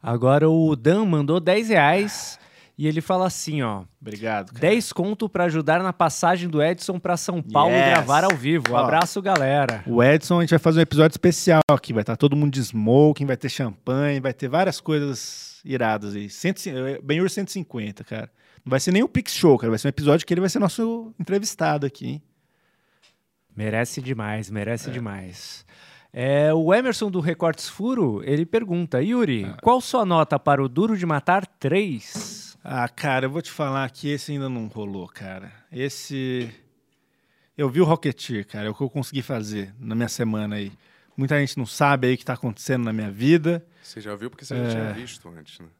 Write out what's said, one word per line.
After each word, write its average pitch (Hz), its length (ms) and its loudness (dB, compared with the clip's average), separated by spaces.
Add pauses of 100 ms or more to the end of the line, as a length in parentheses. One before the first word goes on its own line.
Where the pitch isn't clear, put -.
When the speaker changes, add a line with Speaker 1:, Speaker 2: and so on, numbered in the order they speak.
Speaker 1:
Agora 127 460 4
o 160 280 4
Dan 170 280 2
mandou 160 360 2
dez 202 280 0
reais 190 720 2 (400)
e 147 80 -2
ele 156 140 0
fala 185 260 0
assim, 156 360 -4
ó: 104 220 -4 (160)
Speaker 2:
Obrigado, 107 520 -6
cara. 117 80 -14
Speaker 1:
"Dez 202 320 2
conto 208 360 -4
pra 175 160 -2
ajudar 160 380 2
na 185 100 -2
passagem 175 560 0
do 151 140 2
Edson 175 360 -2
pra 175 180 -2
São 175 260 -6
Paulo 120 320 4
Speaker 2:
Yes. 135 160 6
Speaker 1:
gravar 147 340 4
ao 190 120 4
vivo. 135 360 0
Speaker 2:
Ó, 120 40 2
Speaker 1:
Abraço, 156 440 2
galera." 139 680 0
Speaker 2:
o 117 160 4
Edson, 156 360 4
a 170 40 4
gente 160 80 0
vai 165 80 6
fazer 165 200 4
um 165 40 6
episódio 156 320 6
especial 165 460 4 (100)
aqui. 135 220 2
Vai 110 120 0
tá 113 120 -4
todo 143 200 4
mundo 147 160 2
de 135 80 -2
smoking, 127 680 4
vai 131 100 -2
ter 135 120 -8
champanhe, 135 720 -2
vai 127 120 -4
ter 135 160 -8
várias 165 320 0
coisas - 840 -6
iradas 107 500 -2
aí. 101 160 -10
Cento - 280 -4
e - 20 -16
cin-, 135 420 -8
Ben-Hur 156 260 0
cento 196 200 -6
e - 40 -14
cinquenta, 113 520 -10
cara. 113 260 -12 (340)
Não 131 60 -8
vai 131 100 2
ser 180 120 0
nem 202 100 4
um 294 60 0
Pix - 260 -4
Show, 143 240 6
cara. 113 120 -2
Vai 110 80 0
ser 143 100 -2
um - 20 2
episódio 147 360 2
que - 60 -2
ele 175 80 0
vai 185 100 0
ser - 100 -4
nosso 226 600 -2
entrevistado 165 640 -2
aqui, 127 220 -8
hein? 143 160 -10 (1300)
Speaker 1:
Merece 110 460 -2
demais, 107 480 -6
merece 107 400 -6
Speaker 2:
É. - 20 -10
Speaker 1:
demais. 98 720 -12 (540)
É, 143 360 2
o 165 180 2
Emerson 226 380 0
do 180 100 -4
Recortes 160 480 -2
Furo, 190 560 -2
ele 147 220 0
pergunta: 175 560 -2
"Yuri, 180 420 0
Speaker 2:
Ah. - 180 -10
Speaker 1:
qual 247 180 4
sua 240 240 0
nota 160 340 2
para 139 240 2
o 135 60 0
Duro 202 280 0
de 175 100 -4
Matar 170 400 0
três?" - 1200 -6
Speaker 2:
Ah, 127 240 -4
cara, 131 380 -2
eu 131 40 -2
vou 151 120 -6
te - 80 -14
falar 135 400 -4
que - 200 -10
esse 147 220 -6
ainda 139 160 -6
não 120 180 -6
rolou, 101 400 -10
cara. 95 460 -16 (180)
Esse... 131 800 -6 (1040)
Eu 143 120 -2
vi 131 120 -2
o 180 40 6
Rocketeer, 131 640 -2
cara, 107 200 -10
é 107 40 -4
o 107 40 -8
que - 60 -12
eu 135 100 -4
consegui 139 320 -6
fazer 104 560 -8
na 113 160 -10
minha 117 140 -2
semana 107 480 -4
aí. 101 160 -8 (440)
Muita 135 220 0
gente 139 200 -2
não 120 80 -6
sabe 139 420 2
aí 127 60 2
o 123 40 -4
que - 60 -16
tá 127 80 -6
acontecendo 123 520 -4
na 110 80 -4
minha 110 180 -4
vida. 160 540 2 (180)
Speaker 3:
Você - 180 -20
já 104 160 -12
viu 110 140 -12
porque - 140 -20
você 135 120 -8
já 123 80 -4
Speaker 2:
É. 117 60 -4
Speaker 3:
tinha 113 240 -4
visto 113 340 -16
antes, 82 320 -20
né? 85 60 -20 (140)